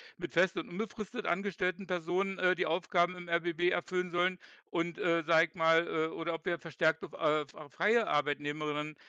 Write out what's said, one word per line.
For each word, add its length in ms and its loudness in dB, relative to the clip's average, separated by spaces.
mit 140 -6
fest 240 2
und 140 -6
unbefristet 560 -6
angestellten 600 -2
Personen, 540 -2
äh, 160 2
die 120 -2
Aufgaben 500 0
im 100 -10
R 140 0
B 100 -2
B 180 0
erfüllen 420 -2
sollen 280 0
und, 280 -2
äh, 300 2
sag 220 4
ich 60 -20
mal, 320 4
äh, 200 0
oder 280 -4
ob 100 -6
wir 120 0
verstärkt 460 0
auf, 100 -8
äh, 280 2
f-, 320 -10
freie 340 2
Arbeitnehmerinnen, 880 -2